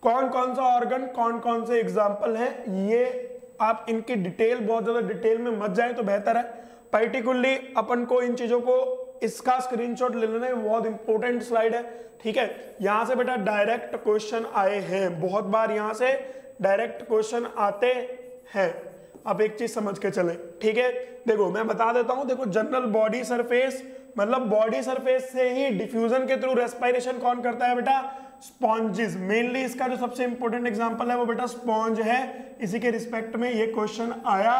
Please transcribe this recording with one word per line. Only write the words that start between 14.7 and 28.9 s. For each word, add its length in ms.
हैं, 400
बहुत 260
बार 240
यहाँ 240
से 180
direct 400
question 440
आते 340
हैं, 200
आप 140
एक 180
चीज 160
समझ 240
के 120
चलें, 260
ठीक 160
है? 120
देखो 220
मैं 160
बता 260
देता 220
हूँ, 120
देखो 200
general 460
body 320
surface, 580
मतलब 300
body 340
surface 500
से 180
ही 200
diffusion 560
के 100
through 220
respiration 600
कौन 240
करता 240
है 100
बेटा? 440
Sponges। 760